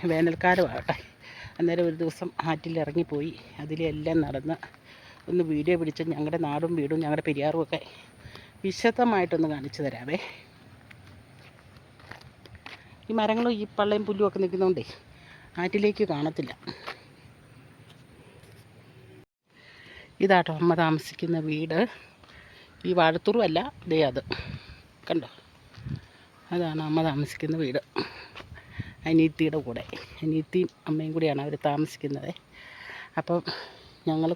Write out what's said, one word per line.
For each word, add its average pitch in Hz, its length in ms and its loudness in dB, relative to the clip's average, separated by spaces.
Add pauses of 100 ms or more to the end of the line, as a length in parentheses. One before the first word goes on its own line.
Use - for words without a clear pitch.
(120)
വേനൽക്കാലമാകട്ടെ. 165 840 2 (600)
അന്നേരം 170 320 2
ഒരു 160 120 -4
ദിവസം 165 260 -4 (200)
ആറ്റിൽ 165 340 -4
ഇറങ്ങിപ്പോയി 151 480 -2 (320)
അതിലെല്ലാം 156 640 -2
നടന്ന് 139 320 -4 (760)
ഒന്ന് 180 120 4 (100)
വീഡിയോ 156 280 2
പിടിച്ച് 160 220 -2 (100)
ഞങ്ങളുടെ 151 320 -2
നാടും 151 340 -2
വീടും 151 260 0
ഞങ്ങളുടെ 151 240 0
പെരിയാറും 151 360 0
ഒക്കെ 156 160 -4 (840)
വിശദമായിട്ടൊന്ന് 190 920 2
കാണിച്ചു 139 320 -8
തരാവേ. 127 320 -4 (3000)
ഈ 220 100 -2
മരങ്ങളും 226 340 2 (100)
ഈ - 20 -4 (140)
പള്ളയും 208 280 2
പുല്ലും 202 220 2
ഒക്കെ 196 140 -2
നിൽക്കുന്നതുകൊണ്ടേ 185 420 2 (800)
ആറ്റിലേക്ക് 208 500 2
കാണത്തില്ല. 147 400 -2 (3750)
ഇതാട്ടോ 180 360 6
അമ്മ 170 120 6 (120)
താമസിക്കുന്ന 160 540 0 (120)
വീട്. 156 280 -2 (1120)
ഈ 185 100 0
വാഴത്തുറും 170 480 4
അല്ല, 160 120 2 (320)
ദേ 160 80 4 (120)
അത് 127 120 -4 (840)
കണ്ടോ, - 200 -2 (1300)
അതാണ് 160 340 0
അമ്മ 160 220 2
താമസിക്കുന്ന 147 540 -2
വീട്. 135 160 -2 (1300)
അനിയത്തിയുടെ 160 580 4
കൂടെ, 117 160 -6 (400)
അനിയത്തിയും 160 480 0 (180)
അമ്മയും 156 280 -2
കൂടിയാണ് 151 280 2
അവർ 147 100 -4 (160)
താമസിക്കുന്നത്. 143 600 -2 (880)
അപ്പം 170 200 0 (680)
ഞങ്ങൾ 160 280 2